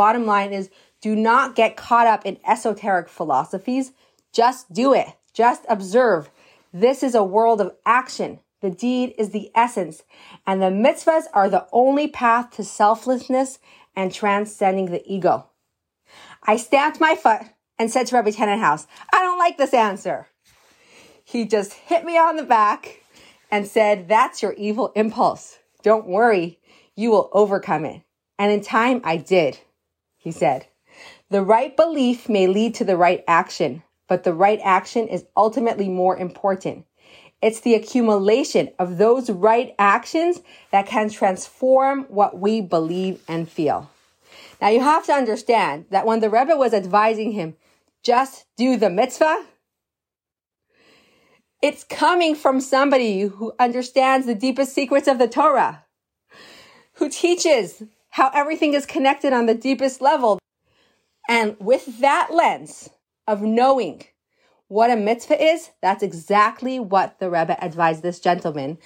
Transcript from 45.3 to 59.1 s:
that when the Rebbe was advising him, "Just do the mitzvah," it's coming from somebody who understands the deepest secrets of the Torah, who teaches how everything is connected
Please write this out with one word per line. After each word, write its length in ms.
that 160
when 140
the 100
Rebbe 260
was 160
advising 600
him, 240
"Just 420
do 200
the 120
mitzvah," 580
it's 240
coming 500
from 260
somebody 640
who 360
understands 680
the 80
deepest 380
secrets 360
of 100
the 100
Torah, 560
who 140
teaches 720
how 220
everything 420
is 120
connected 460